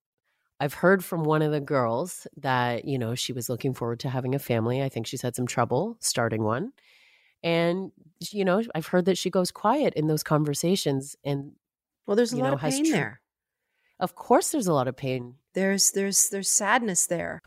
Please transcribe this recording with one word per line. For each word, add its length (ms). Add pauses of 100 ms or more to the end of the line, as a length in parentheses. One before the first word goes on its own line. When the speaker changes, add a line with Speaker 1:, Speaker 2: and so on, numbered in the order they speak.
(600)
Speaker 1:
I've 140
heard 300
from 180
one 200
of 100
the 80
girls 680 (120)
that, 480
you 120
know, 160
she 180
was 180
looking 240
forward 260
to 80
having 260
a 60
family. 420
I 60
think 180
she's 160
had 140
some 100
trouble 540
starting 420
one. 300 (720)
And, 500 (400)
you 120
know, 180 (120)
I've 140
heard 160
that 140
she 120
goes 220
quiet 420
in 140
those 160
conversations 880 (100)
and, 280 (540)
Speaker 2:
Well, 100
there's 160
a 40
Speaker 1:
you 60
Speaker 2:
lot 60
Speaker 1:
know, 60
Speaker 2:
of 80
Speaker 1:
has 120
Speaker 2:
pain 120
Speaker 1:
tr- 60
Speaker 2:
there. 280 (800)
Speaker 1:
Of 160
course 340
there's 160
a 60
lot 160
of 80
pain. 380 (200)
Speaker 2:
There's, 380
there's, 380
there's 200
sadness 560
there. 400